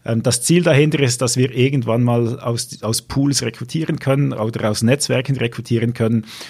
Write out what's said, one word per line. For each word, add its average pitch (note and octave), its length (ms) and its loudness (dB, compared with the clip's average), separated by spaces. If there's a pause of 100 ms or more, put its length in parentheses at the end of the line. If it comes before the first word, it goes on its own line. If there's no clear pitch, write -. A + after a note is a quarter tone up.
Ähm, A2+ 180 0
das A#2+ 200 0
Ziel F3 200 4
dahinter D3+ 380 4
ist, B2+ 220 0
dass B2 140 0
wir B2+ 180 2
irgendwann B2 480 2
mal A#2+ 380 0
aus, - 420 -6
aus G#2+ 200 -2
Pools C#3 400 0
rekrutieren C3+ 560 -4
können C3+ 340 0
oder A2 380 -2
aus G#2+ 120 -2
Netzwerken B2+ 540 0
rekrutieren A#2 580 -2
können. A2+ 320 0 (240)